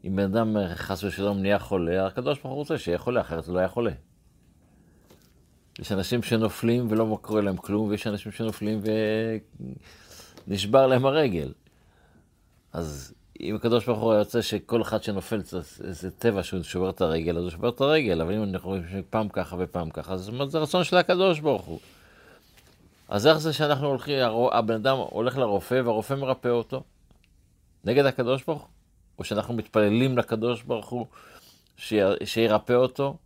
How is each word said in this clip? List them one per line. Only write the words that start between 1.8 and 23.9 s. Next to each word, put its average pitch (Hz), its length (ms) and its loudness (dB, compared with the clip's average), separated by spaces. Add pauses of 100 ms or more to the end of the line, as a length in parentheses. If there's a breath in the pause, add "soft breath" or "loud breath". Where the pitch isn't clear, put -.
הקדוש 131 320 -2
ברוך 131 140 -10
הוא - 20 -8
רוצה 147 240 -4
שיהיה 87 200 -2
חולה, 123 220 0
אחרת 82 260 -6
הוא 87 80 -6
לא 90 40 2
היה 92 100 2
חולה. 117 220 -2 (1900 soft breath)
יש - 140 -6
אנשים 101 300 0
שנופלים 117 680 0
ולא 110 320 2
קורה 107 180 0
להם 98 160 0
כלום, 104 320 -2
ויש 101 180 -2
אנשים 104 260 -6
שנופלים 107 480 -4 (1700 loud breath)
ונשבר 104 400 4
להם 127 200 4
הרגל. 113 460 2 (1200 soft breath)
אז 73 420 -8 (260)
אם 101 160 -4
הקדוש 117 300 0
ברוך 113 120 0
הוא 110 160 2
יוצא 107 280 2
שכל 113 400 -2
אחד 110 200 -2
שנופל, 101 400 -4
זה, 90 180 -8 (320)
זה 90 180 -8
טבע 101 320 0
שהוא 90 200 -4
שובר 92 280 -2
את - 100 -6
הרגל, 82 360 2
אז 85 60 -2
הוא 87 80 -4
שובר 92 180 -2
את 120 120 -4
הרגל, 135 400 2
אבל 85 140 -2
אם 107 80 -2
אנחנו 92 260 -6
רואים 95 140 -2 (100)
שפעם 104 360 -2
ככה 92 300 -6
ופעם 87 320 -4
ככה, 80 260 -8
זאת 95 160 -10
אומרת, 135 180 -4
זה 160 80 -2
רצון 175 260 0
של 180 120 2
הקדוש 180 440 4
ברוך 135 240 0
הוא. 82 140 -10 (1300 soft breath)
אז 104 140 2
איך 156 120 8
זה 156 140 -2
שאנחנו 147 340 0
הולכים, 139 320 -2